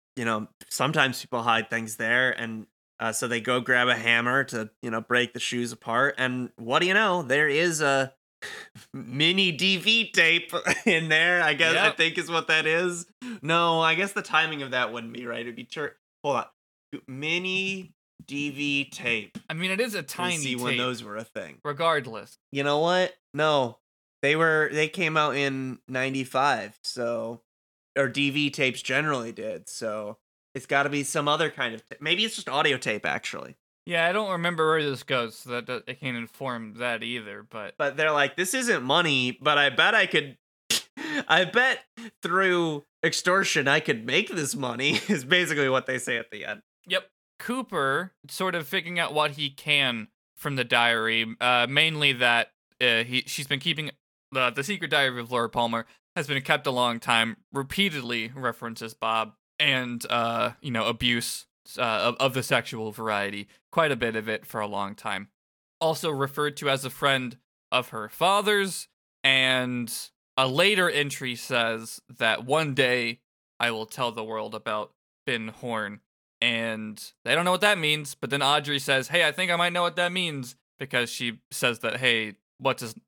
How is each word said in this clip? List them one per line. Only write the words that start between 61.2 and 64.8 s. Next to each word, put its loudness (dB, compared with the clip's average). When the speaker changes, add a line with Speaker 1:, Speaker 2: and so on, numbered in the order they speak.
Speaker 2:
uh, -2
of, 2
of 2
the -2
sexual -2
variety, -4
quite 2
a 2
bit -2
of -4
it -4
for -8
a -4
long -6